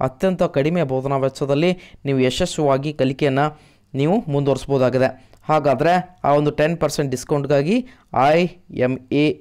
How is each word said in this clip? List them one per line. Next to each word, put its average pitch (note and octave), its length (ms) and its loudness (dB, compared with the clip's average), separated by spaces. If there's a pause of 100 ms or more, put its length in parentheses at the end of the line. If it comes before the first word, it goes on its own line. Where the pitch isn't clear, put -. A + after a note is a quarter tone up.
ಅತ್ಯಂತ F#3 420 -2
ಕಡಿಮೆ E3 400 0
ಬೋಧನಾ C3+ 340 -2
ವೆಚ್ಚದಲ್ಲಿ C#3+ 600 0 (260)
ನೀವು C#3 140 0
ಯಶಸ್ವಿಯಾಗಿ C#3 760 0
ಕಲಿಕೆಯನ್ನು C#3+ 680 0 (360)
ನೀವು D#3 340 0
ಮುಂದುವರಿಸ್ಬೋದಾಗಿದೆ. C3 1000 0 (140)
ಹಾಗಾದರೆ D3+ 840 0
ಆ C#3 80 2
ಒಂದು D3 180 2
ಟೆನ್ D#3 280 0
ಪರ್ಸೆಂಟ್ D3 320 -2
ಡಿಸ್ಕೌಂಟ್‌ಗಾಗಿ C#3+ 760 -2 (420)
ಐ E3+ 200 2 (220)
ಎಮ್ B2+ 280 -2 (140)
ಎ D3 160 2 (120)